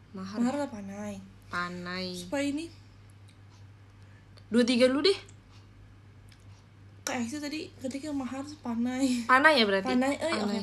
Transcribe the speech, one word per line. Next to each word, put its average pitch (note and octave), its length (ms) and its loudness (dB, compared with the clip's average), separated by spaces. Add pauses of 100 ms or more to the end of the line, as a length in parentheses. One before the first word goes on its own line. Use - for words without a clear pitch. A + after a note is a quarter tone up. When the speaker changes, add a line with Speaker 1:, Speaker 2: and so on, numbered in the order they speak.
(160)
Speaker 1:
Mahar. F#3+ 240 -10
Speaker 2:
Mahar A#3+ 140 2 (100)
apa B3+ 160 -8
panai? G3+ 400 -10 (320)
Speaker 1:
Panai. F3+ 640 -6
Speaker 2:
Supaya A3+ 320 -4
ini. D#4 240 -4 (1800)
Speaker 1:
Dua A#3+ 160 6
tiga B3 240 6
dulu C4+ 160 2
deh. G4 160 4 (1900)
Speaker 2:
Kayak A#3+ 160 -4
itu A#3+ 160 -8
tadi D4 220 -8 (180)
ketika C#4 320 -8
mahar C4+ 320 -6
tuh D4 160 -14
panai. B3 640 -2
Speaker 1:
Panai C4+ 360 8
ya A3 80 6
berarti? G3 280 2
Speaker 2:
Panai, C4+ 240 2
eh, D4 80 0
Speaker 1:
Panai. G#3+ 160 0
Speaker 2:
oke, G3+ 200 -2